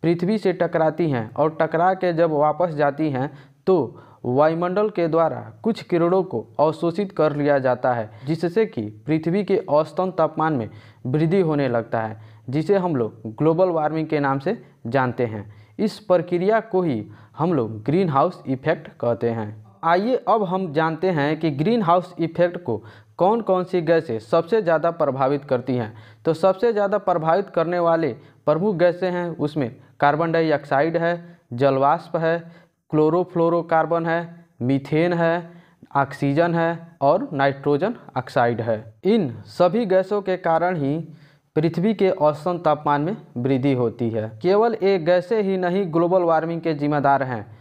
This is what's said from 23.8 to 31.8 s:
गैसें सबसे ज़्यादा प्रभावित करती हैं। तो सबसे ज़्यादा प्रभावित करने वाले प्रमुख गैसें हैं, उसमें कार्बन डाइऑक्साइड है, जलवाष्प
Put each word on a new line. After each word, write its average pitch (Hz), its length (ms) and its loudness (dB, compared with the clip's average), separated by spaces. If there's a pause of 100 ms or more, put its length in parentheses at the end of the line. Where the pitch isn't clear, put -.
गैसें 156 400 0
सबसे 170 400 0
ज़्यादा 165 300 0
प्रभावित 139 540 0
करती 127 300 -2
हैं। 110 180 -4 (320)
तो 165 80 2
सबसे 190 400 2
ज़्यादा 202 260 0
प्रभावित 175 500 0
करने 170 300 0
वाले 165 320 2 (340)
प्रमुख 170 300 2
गैसें 175 360 2
हैं, 175 180 -4
उसमें 147 460 -4 (240)
कार्बन 151 320 2
डाइऑक्साइड 160 640 0
है, 170 400 -4 (160)
जलवाष्प 139 640 2